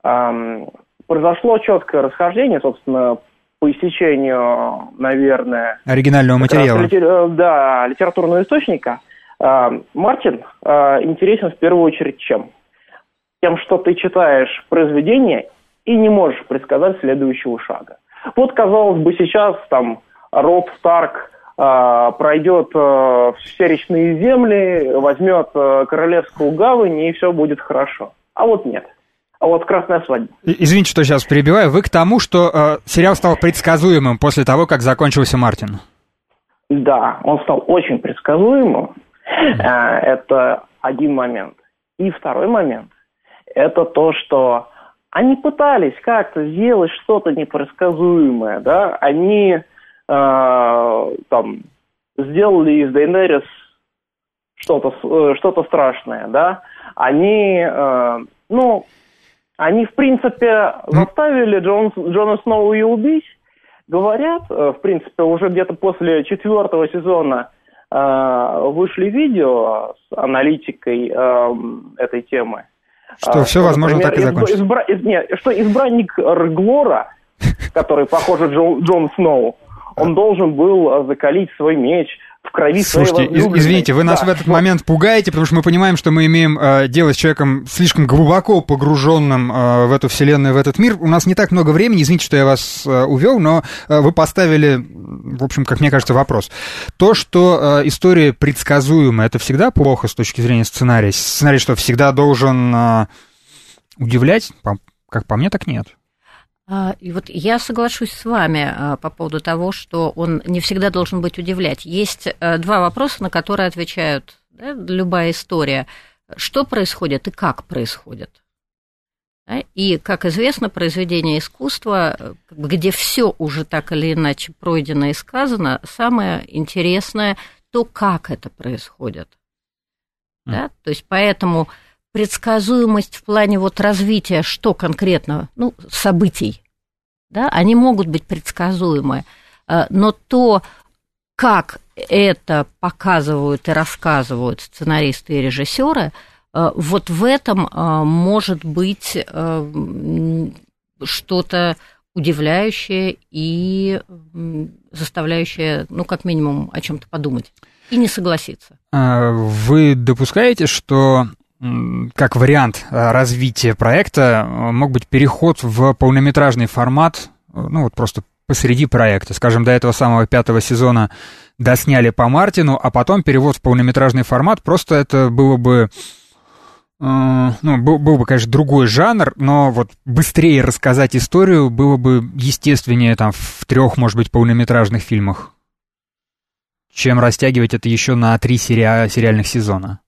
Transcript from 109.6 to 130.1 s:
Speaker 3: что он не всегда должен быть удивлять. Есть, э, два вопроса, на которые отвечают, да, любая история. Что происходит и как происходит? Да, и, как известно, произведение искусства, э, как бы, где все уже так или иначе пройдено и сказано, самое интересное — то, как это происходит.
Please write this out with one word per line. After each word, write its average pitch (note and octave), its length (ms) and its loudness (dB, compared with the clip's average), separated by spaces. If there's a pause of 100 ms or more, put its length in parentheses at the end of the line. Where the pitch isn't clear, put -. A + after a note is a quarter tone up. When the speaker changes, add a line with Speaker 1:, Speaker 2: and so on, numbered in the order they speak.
Speaker 3:
что E3 420 -6
он E3 320 -4
не F3 140 -4
всегда F#3+ 300 -4
должен F3+ 300 -4
быть F3 160 -8
удивлять. F3 480 -8
Есть, F#3 440 -8 (100)
э, E3+ 200 -2
два F#3 220 -2
вопроса, - 440 -4
на F#3 60 -8
которые F#3+ 360 -4
отвечают, D#3+ 720 -8 (160)
да, C4+ 200 -16
любая F3+ 600 -4
история. C#3 540 -6 (500)
Что - 280 -6
происходит F3+ 640 -6
и F3+ 60 -8
как - 320 -6
происходит? A#2 640 -12 (1160)
Да, - 100 -12 (180)
и, F#3+ 240 -2
как - 260 -8
известно, G#3+ 460 -4
произведение E3 680 -4
искусства, F#3+ 800 -6
э, - 140 -16 (160)
как E3 100 -20
бы, D3+ 100 -8
где F3+ 240 -2
все - 460 -2
уже D3+ 260 -6
так - 260 -8
или D#3+ 240 -2
иначе D#3 440 -4
пройдено D3 480 -4
и D3 80 -4
сказано, A3+ 680 -6
самое A3+ 640 -4
интересное — F#3 920 -6 (360)
то, A#3+ 120 -2
как G3 460 -6
это - 200 -12
происходит. A#2 800 -14 (1200)